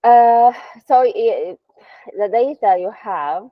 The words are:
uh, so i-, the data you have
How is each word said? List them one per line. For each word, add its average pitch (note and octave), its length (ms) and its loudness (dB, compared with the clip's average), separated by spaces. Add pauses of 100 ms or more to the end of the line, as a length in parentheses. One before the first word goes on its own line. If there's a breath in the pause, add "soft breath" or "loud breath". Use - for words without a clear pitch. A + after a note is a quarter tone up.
uh, A#3 500 4 (340 loud breath)
so B3+ 200 2
i-, F#3+ 500 -4 (600 loud breath)
the G3+ 100 -4
data A#3 500 0
you F#3 120 -8
have F3+ 600 -10